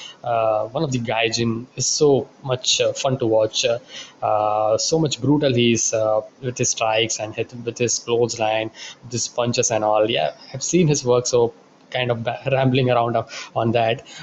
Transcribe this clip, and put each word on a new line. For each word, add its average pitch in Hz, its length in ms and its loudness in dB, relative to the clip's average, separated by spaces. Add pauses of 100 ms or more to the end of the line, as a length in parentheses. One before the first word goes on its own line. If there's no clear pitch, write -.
(220)
uh, 113 460 0
one 143 160 -4
of 135 80 -2
the 127 80 0
gaijin. 117 760 -2
Is 131 120 -6
so 143 420 2 (160)
much, 127 360 -2
uh, 110 120 2
fun 131 260 -2
to 120 80 -2
watch. 110 380 2
Uh, 117 160 0 (440)
uh, 107 540 2
so - 220 0
much 151 200 -2
brutal 143 320 2
he 120 200 4
is, 113 200 0
uh, 110 280 2 (200)
with 127 180 -6
his 120 120 0
strikes 113 480 0
and 110 160 -8
hit, 113 180 -6 (120)
with 117 140 -8
his 117 200 0
clothesline, 110 720 0 (320)
with 117 80 -18
his 117 160 -4
punches 120 460 -2
and 110 100 0
all. 107 260 4
Yeah, 143 280 -2 (180)
I've 135 80 -10
seen 175 240 2
his 143 180 0
work, 123 220 2
so 120 260 2 (380)
kind 123 220 -2
of 113 100 -2
ba-, 117 240 -6
<laughs> 135 60 0
rambling 131 360 4
around 120 280 2
up 113 140 -2 (260)
on 113 160 2
that. 117 340 0 (160)